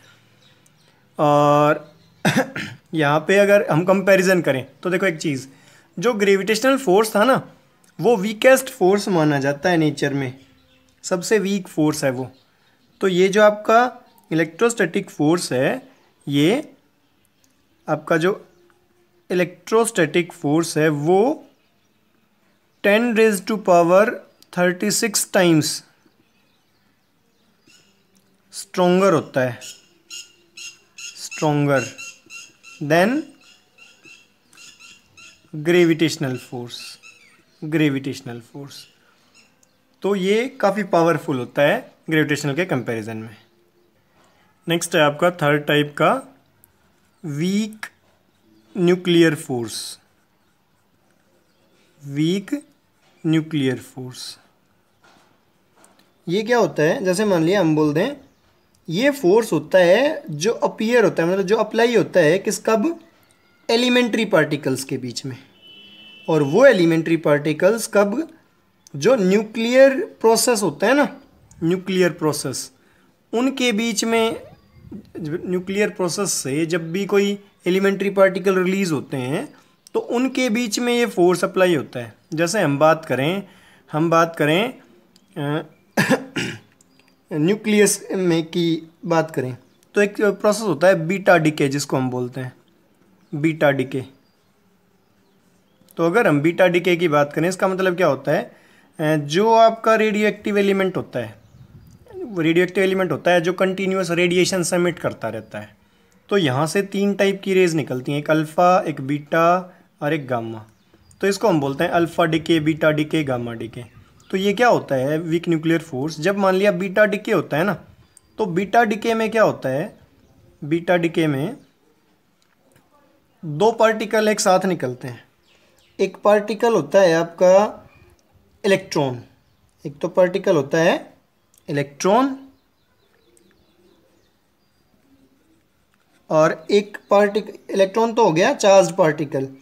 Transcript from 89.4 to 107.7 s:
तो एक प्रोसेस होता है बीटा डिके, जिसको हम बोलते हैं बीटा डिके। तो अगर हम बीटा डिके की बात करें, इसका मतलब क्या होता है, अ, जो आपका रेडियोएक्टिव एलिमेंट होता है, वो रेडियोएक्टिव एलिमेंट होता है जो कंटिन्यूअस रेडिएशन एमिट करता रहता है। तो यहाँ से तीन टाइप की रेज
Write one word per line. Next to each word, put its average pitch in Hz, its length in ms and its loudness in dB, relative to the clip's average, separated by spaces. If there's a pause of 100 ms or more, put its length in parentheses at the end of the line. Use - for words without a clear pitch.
तो 202 60 2
एक 208 200 -2
प्रोसेस 208 420 0
होता 170 240 0
है 170 200 2
बीटा 185 300 2
डिके, 156 300 0
जिसको 143 300 -4
हम 127 120 -2
बोलते 123 320 -8
हैं 127 120 -12 (800)
बीटा 151 380 0
डिके। 135 300 -4 (2000)
तो 165 80 0
अगर 202 220 2
हम 147 140 2
बीटा 170 260 4
डिके 180 280 2
की 175 120 0
बात 147 260 0
करें, 165 160 0
इसका 185 180 -2
मतलब 185 300 -2
क्या 180 100 2
होता 135 240 -2
है, 196 120 0 (560)
अ, 156 180 0
जो 170 360 0
आपका 226 420 4
रेडियोएक्टिव 208 600 -2
एलिमेंट 196 400 0
होता 123 220 -8
है, 107 160 -10 (800)
वो 233 260 -8
रेडियोएक्टिव 180 420 2
एलिमेंट 190 280 0
होता 156 200 0
है 180 100 4
जो 170 120 -2
कंटिन्यूअस 190 580 -2
रेडिएशन 175 520 0 (100)
एमिट 175 260 0
करता 113 300 -6
रहता 107 300 -12
है। 104 160 -18 (540)
तो 202 80 0
यहाँ 143 300 0
से 202 160 -2
तीन 196 300 -2
टाइप 196 300 -2
की 190 100 -2
रेज 180 220 2